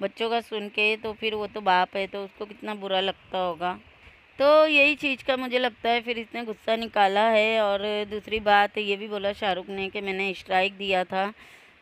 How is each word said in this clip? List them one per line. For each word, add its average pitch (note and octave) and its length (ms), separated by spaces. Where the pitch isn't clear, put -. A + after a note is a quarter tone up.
बच्चों A3 280
का A#3 120
सुन G#3 280
के, G#3+ 280
तो A3 160
फिर G#3+ 220
वो G#3 120
तो G#3+ 140
बाप F#3 360
है, G3 100
तो G3+ 180
उसको G#3 200
कितना G#3 300
बुरा F#3+ 240
लगता F#3+ 380
होगा। F3+ 420
तो D4+ 280
यही D4 280
चीज़ C4+ 280
का C4 140
मुझे B3+ 220
लगता A#3+ 300
है A#3+ 120
फिर A#3 160
इसने A#3 260
गुस्सा A3+ 320
निकाला G#3+ 540
है। A3 320
और G#3 480
दूसरी G#3 300
बात G3+ 380
ये G3+ 180
भी G#3 120
बोला G3+ 260
शाहरुख F#3 360
ने G3 200
कि G3+ 120
मैंने F#3+ 320
strike F#3+ 400
दिया F#3+ 300
था, G3 300